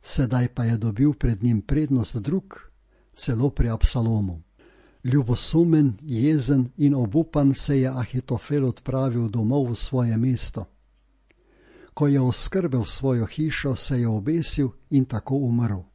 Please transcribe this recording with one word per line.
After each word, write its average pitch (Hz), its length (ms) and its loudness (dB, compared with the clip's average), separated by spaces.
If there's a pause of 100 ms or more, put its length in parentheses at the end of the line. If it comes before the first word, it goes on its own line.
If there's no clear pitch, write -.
Sedaj 123 460 0
pa - 160 -4
je 113 140 2
dobil 117 340 2
pred 110 300 0
njim 113 200 2
prednost 135 540 0
drug, 143 440 -4 (520)
celo 127 380 0
pri 123 180 2
Absalomu. 107 720 0 (640)
Ljubosumen, 143 960 2
jezen 135 760 0
in 143 180 4
obupan 139 600 2
se 139 260 0
je 131 80 2
Ahitofel 127 800 -4
odpravil 123 600 -2
domov 120 420 0
v 113 40 -2
svoje 120 420 -2
mesto. 117 480 -2 (1300)
Ko 147 120 0
je 139 140 4
oskrbel 127 640 0
svojo 123 420 -2
hišo, 147 500 -4
se 127 240 -2
je 117 80 0
obesil 135 600 -2 (220)
in 135 140 4
tako 123 320 -4
umrl. 117 440 0 (140)